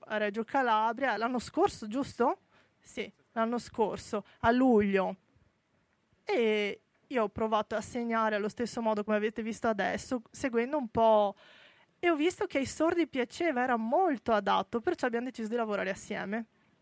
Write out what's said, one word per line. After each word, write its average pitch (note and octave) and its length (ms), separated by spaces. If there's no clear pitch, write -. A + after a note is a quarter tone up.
a G#3+ 120
Reggio G#3+ 280
Calabria A#3 720
l'anno A#3 240
scorso, - 480
giusto? B3+ 540
Sì, - 280
l'anno A#3 260
scorso, G#3 680
a A#3 100
luglio. G#3 680
E G#3+ 560
io B3 160
ho G#3+ 60
provato A3 480
a A3 40
segnare A3+ 560
allo G#3 120
stesso A3+ 320
modo G#3+ 240
come G#3+ 120
avete A3 260
visto A3 260
adesso, G#3+ 600
seguendo B3+ 480
un B3 100
po', G#3+ 480
e F4 120
ho E4 60
visto F4 300
che D4+ 120
ai C4+ 80
sordi E4 400
piaceva, B3+ 560
era B3 140
molto B3+ 560
adatto, G3 480
perciò D#4+ 260
abbiamo A#3 200
deciso A#3 220
di A3 80
lavorare G#3 340
assieme. G3+ 540